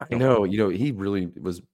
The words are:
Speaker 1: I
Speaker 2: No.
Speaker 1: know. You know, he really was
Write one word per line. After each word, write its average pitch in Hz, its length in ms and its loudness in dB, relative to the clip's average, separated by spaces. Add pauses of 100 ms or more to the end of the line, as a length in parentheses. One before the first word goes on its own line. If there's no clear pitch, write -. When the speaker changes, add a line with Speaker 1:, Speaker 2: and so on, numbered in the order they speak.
(120)
Speaker 1:
I - 20 -4
Speaker 2:
No. 120 40 0
Speaker 1:
know. 123 260 4
You 98 140 0
know, 107 120 2
he 104 220 -2
really 98 360 -2
was 87 340 -8 (120)